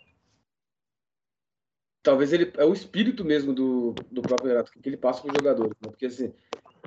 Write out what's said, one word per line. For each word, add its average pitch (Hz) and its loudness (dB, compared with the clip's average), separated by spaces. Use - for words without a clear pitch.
Talvez 143 4
ele, 170 2
é 147 4
o 165 6
espírito 208 -2
mesmo 143 0
do, 127 0
do 123 -6
próprio 123 -2
Renato, 117 0
que - -14
ele 139 -6
passa 123 -2
pros 143 -8
jogadores, 120 2
né? 110 -14
Porque, - -10
assim, 123 -6